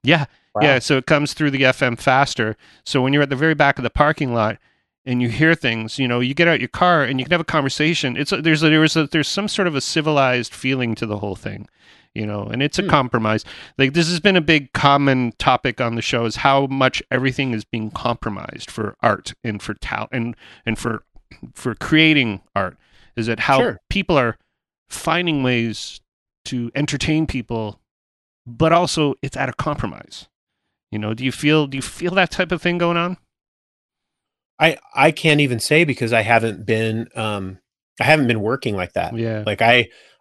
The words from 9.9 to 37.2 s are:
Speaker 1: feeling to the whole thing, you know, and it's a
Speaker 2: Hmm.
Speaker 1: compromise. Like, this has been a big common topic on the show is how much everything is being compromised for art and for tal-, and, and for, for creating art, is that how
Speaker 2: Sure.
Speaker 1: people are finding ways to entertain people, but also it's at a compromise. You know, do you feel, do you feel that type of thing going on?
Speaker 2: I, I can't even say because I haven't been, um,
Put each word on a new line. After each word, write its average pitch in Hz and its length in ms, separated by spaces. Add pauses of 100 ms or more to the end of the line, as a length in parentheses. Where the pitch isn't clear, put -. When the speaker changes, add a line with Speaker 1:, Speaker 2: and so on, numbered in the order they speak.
Speaker 1:
feeling 127 420
to 117 100
the 104 140
whole 101 180
thing, 101 320 (440)
you 110 120
know, 104 180
and 113 180
it's 143 160
a 208 60
Speaker 2:
Hmm. 190 60
Speaker 1:
compromise. 117 560 (320)
Like, 135 160
this 165 160
has 175 100
been 190 160
a 175 60
big 147 320
common 139 640
topic 127 400
on 117 160
the 117 60
show 117 240
is 110 120
how 139 300
much 131 420
everything 131 440
is 110 100
being 110 280
compromised - 800
for 104 320
art 107 400
and 104 200
for - 140
tal-, - 360
and, 120 240 (300)
and 110 120
for, 113 260 (500)
for 117 220
creating 151 680 (120)
art, 95 240 (380)
is 113 120
that 113 140
how 135 180
Speaker 2:
Sure. 190 200 (100)
Speaker 1:
people 190 280
are 120 200 (520)
finding 165 540
ways 117 560 (460)
to 120 280
entertain 147 540
people, 113 540 (640)
but 123 260
also 165 500
it's 131 140
at 131 140
a 117 40
compromise. - 760 (640)
You 107 60
know, 107 140
do 123 120
you 131 80
feel, 151 340
do 135 100
you 131 40
feel 180 340
that 185 160
type 180 220
of 165 80
thing 175 160
going 170 180
on? 175 220 (1400)
Speaker 2:
I, 160 180 (180)
I 151 160
can't 151 300
even 123 180
say 156 240
because 120 300
I 113 80
haven't 113 440
been, 110 500
um, 101 440 (400)